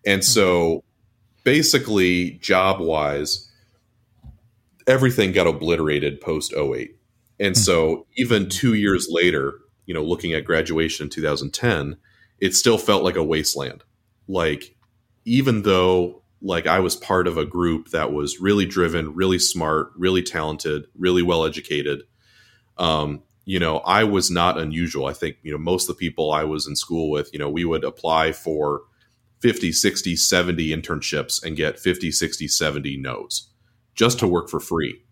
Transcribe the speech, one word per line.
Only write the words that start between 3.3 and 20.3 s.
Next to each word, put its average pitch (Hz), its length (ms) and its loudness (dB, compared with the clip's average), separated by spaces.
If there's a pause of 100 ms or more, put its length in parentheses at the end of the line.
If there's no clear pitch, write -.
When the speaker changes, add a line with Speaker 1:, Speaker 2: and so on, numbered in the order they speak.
Speaker 1:
everything 123 460 4
got 90 140 4
obliterated 76 760 0
post 78 360 -4
oh 69 180 -2
eight. 64 220 -10 (420)
And 98 180 0
Speaker 2:
Hmm. 101 60 4
Speaker 1:
so 82 440 2 (100)
even 117 320 2
two 113 260 0
years 98 340 0
later, 80 520 0 (260)
you 90 80 -8
know, 78 80 -4
looking 82 300 -4
at 78 120 -2
graduation 80 600 -2
in 71 40 -10
two 80 120 -8
thousand 71 320 -4
ten, 78 420 -2 (440)
it 95 160 0
still 113 220 4
felt 101 260 2
like 90 120 0
a 85 60 0
wasteland. 76 640 -2 (420)
Like, 82 480 -2 (500)
even 120 380 2
though, 92 600 2 (180)
like, 90 260 -2
I 90 140 4
was 87 160 0
part 90 320 2
of 82 100 -2
a 76 80 0
group 85 440 -2
that 78 220 -2
was 73 280 -4
really 98 260 4
driven, 82 480 0
really 92 240 2
smart, 78 580 0
really 90 280 2
talented, 78 600 -4 (120)